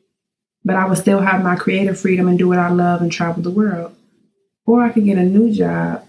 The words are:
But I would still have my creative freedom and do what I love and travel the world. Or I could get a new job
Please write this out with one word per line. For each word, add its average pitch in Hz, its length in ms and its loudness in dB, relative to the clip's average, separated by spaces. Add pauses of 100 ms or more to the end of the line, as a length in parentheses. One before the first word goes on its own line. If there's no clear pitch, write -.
(640)
But 190 120 -2
I 190 120 0
would 185 100 0
still 196 220 0
have 190 240 0
my 180 120 0
creative 190 440 -2
freedom 180 280 0
and 180 100 2
do 180 100 2
what 180 120 2
I 175 100 0
love 175 320 0
and 170 100 -2
travel 170 320 -4
the 180 80 -6
world. 185 440 -4 (680)
Or 240 180 4
I 233 60 0
could 226 160 0
get 196 120 2
a 180 60 2
new 208 300 2
job 170 560 -4